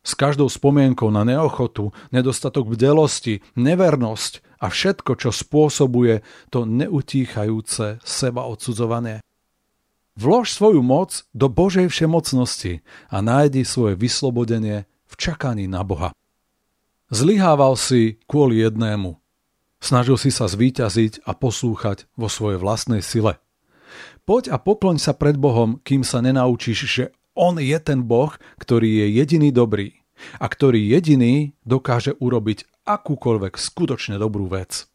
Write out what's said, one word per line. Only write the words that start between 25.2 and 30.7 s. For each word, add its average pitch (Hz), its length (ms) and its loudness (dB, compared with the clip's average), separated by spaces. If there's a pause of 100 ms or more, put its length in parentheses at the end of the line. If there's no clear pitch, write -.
Bohom, 117 420 2
kým 135 240 0
sa 120 160 -2
nenaučíš, 123 640 0
že 123 200 -2 (340)
on 175 180 2
je 147 240 -2
ten 135 240 -2
Boh, 117 300 0 (240)
ktorý 110 480 2
je - 0 - (160)
jediný 151 320 4
dobrý 107 480 0 (400)
a 110 80 -6
ktorý 120 320 4 (100)